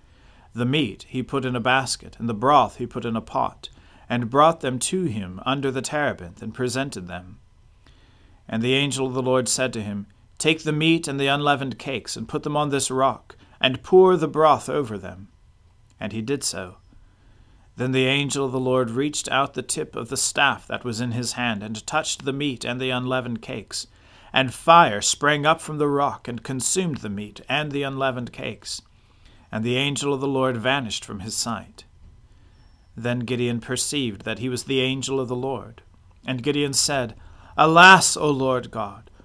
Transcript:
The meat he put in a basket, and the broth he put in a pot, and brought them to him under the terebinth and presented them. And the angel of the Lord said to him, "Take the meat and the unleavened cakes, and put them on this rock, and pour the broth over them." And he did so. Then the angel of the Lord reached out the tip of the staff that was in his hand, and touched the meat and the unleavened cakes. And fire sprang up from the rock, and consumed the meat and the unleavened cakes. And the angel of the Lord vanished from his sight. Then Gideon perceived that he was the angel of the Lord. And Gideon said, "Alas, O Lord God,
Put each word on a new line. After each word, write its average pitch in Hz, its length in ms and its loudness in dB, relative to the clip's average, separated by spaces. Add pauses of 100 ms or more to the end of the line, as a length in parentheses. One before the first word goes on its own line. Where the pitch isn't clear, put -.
(540)
The 120 120 -2
meat 127 440 0
he 127 140 -4
put 131 220 -4
in 127 100 -2
a 120 40 -2
basket, 127 600 0
and 117 100 2
the 117 40 4
broth 123 440 4
he 123 80 -6
put 120 200 -8
in 113 100 -2
a 113 60 -2
pot, - 480 -4 (380)
and 120 220 -2
brought 156 320 6
them 127 180 -2
to 185 260 -2
him 95 400 -6
under 135 260 0
the 127 100 -4
terebinth 113 600 -4
and 107 120 -8
presented 127 540 -4
them. 90 320 -14 (1080)
And 113 160 -4
the 127 120 2
angel 135 320 0
of 127 60 -4
the 131 80 -2
Lord 127 280 2
said 131 240 0
to 110 100 -6
him, 101 240 -6 (300)
"Take 160 260 2
the 156 80 0
meat 160 360 2
and 139 120 -4
the 139 80 2
unleavened 139 500 0
cakes, 127 380 -8
and 113 120 -8
put 151 160 -4
them 147 120 -4
on 147 140 0
this 135 200 0
rock, 131 460 0 (240)
and 131 240 0
pour 185 320 8
the 156 120 0
broth 151 420 4
over 123 280 -2
them." 92 300 -12 (720)
And 104 140 -8
he 113 80 -4
did 135 220 -4
so. 92 340 -8 (960)
Then 127 160 -2
the 131 140 4
angel 139 400 0
of 123 60 -4
the 131 80 -2
Lord 127 320 2
reached 147 380 -4
out 139 240 0
the 131 100 -6
tip - 320 -6
of 117 140 -8
the 131 80 -4
staff - 500 0
that - 180 -6
was 117 160 -4
in 123 100 -2
his 117 220 -4
hand, 117 280 -2
and 107 240 -10
touched 156 400 -4
the 131 80 -2
meat 139 300 -4
and 123 160 -4
the 131 120 -2
unleavened 127 500 -2
cakes. - 460 -10 (440)
And 131 220 2
fire 160 480 8
sprang 147 440 2
up 160 140 4
from 151 200 -8
the 147 80 2
rock, 143 400 0
and 123 160 -8
consumed 139 540 -2
the 107 120 -8
meat 101 400 -10
and 147 220 -2
the 139 100 -2
unleavened 135 500 -4
cakes. - 500 -10 (720)
And 110 120 -4
the 123 120 0
angel 139 380 0
of 135 80 -2
the 139 60 -2
Lord 131 300 0
vanished 127 460 -2
from 104 180 -10
his 107 140 -8
sight. - 480 -8 (1120)
Then 120 260 -2
Gideon 120 380 -2
perceived 123 640 -4
that 113 120 -4
he 120 100 -4
was 123 180 -4
the 131 160 0
angel 131 380 -2
of 127 80 -2
the 123 80 -4
Lord. 123 460 -6 (460)
And 127 160 -4
Gideon 143 300 0
said, 127 420 0 (420)
"Alas, 170 580 8
O 151 140 0
Lord 131 400 0
God, 104 400 -10 (160)